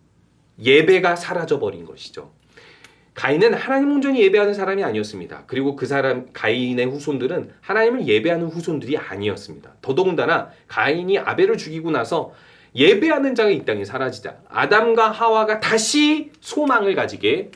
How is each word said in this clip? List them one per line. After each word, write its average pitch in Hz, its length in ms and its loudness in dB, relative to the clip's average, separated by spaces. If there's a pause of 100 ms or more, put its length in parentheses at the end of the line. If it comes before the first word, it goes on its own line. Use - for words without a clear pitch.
(600)
예배가 170 560 4
사라져버린 139 680 -4
것이죠. - 480 -18 (840)
가인은 156 380 2
하나님 269 380 0
온전히 269 320 2
예배하는 202 320 4
사람이 196 300 -2
아니었습니다. 98 640 -8
그리고 139 260 -2
그 131 120 -6
사람, 131 460 -2
가인의 123 540 -2
후손들은 131 640 -4 (100)
하나님을 220 460 0
예배하는 170 400 2
후손들이 151 500 -4
아니었습니다. 98 840 -8
더더군다나 139 680 -2 (180)
가인이 170 500 0
아벨을 196 400 0
죽이고 160 320 -8
나서 143 420 -2 (440)
예배하는 262 580 4
자가 214 160 2
이 147 140 -2
땅에 101 200 -4
사라지자 127 520 -8 (120)
아담과 220 600 2
하와가 220 480 2
다시 294 720 0 (100)
소망을 240 540 0
가지게 113 600 -2